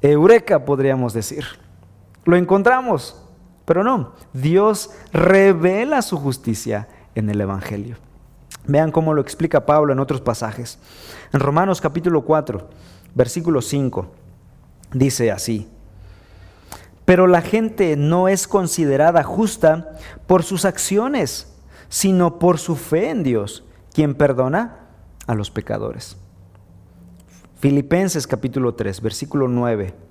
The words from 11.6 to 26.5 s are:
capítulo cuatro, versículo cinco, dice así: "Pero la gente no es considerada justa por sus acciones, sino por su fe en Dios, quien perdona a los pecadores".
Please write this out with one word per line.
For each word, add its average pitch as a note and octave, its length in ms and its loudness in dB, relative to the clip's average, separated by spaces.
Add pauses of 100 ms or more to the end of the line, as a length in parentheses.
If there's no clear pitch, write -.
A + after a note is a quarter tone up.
capítulo D#3+ 420 0
cuatro, C#3 460 -2 (460)
versículo C#3+ 460 0
cinco, B2+ 520 -4 (800)
dice B2+ 400 0
así: G#2+ 360 -6 (1400)
"Pero F#3 220 6
la F3 160 4
gente G#3+ 540 -2
no E3+ 320 2
es F#3+ 200 0
considerada E3 760 2
justa E3+ 720 -2 (300)
por F3+ 180 2
sus F#3+ 200 -6
acciones, G#3 880 -2 (400)
sino F3+ 480 0
por F3 200 2
su - 160 -6
fe F3 360 -2
en B3 120 -4
Dios, A2+ 420 -2 (280)
quien D3 220 0
perdona C#3+ 640 0 (480)
a A#2+ 80 -2
los G#2 160 -4
pecadores". G#2+ 680 -8 (1400)